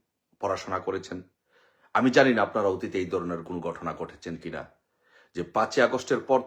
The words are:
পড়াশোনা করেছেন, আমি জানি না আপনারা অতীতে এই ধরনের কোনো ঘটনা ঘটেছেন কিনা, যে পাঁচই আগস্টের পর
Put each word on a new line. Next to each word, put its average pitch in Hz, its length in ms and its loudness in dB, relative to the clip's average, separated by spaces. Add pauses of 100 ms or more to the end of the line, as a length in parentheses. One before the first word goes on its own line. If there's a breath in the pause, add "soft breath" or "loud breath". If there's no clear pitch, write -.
(400)
পড়াশোনা 95 400 -4
করেছেন, 92 420 -6 (720 soft breath)
আমি 120 160 4
জানি 131 240 8
না 110 80 4
আপনারা 101 260 0
অতীতে 95 320 -2
এই 92 60 -2
ধরনের 85 380 -4
কোনো 90 160 -8
ঘটনা 85 340 -6
ঘটেছেন 82 420 -10
কিনা, 78 300 -10 (680 soft breath)
যে 87 80 -4
পাঁচই 113 380 0
আগস্টের 123 380 2
পর 127 280 2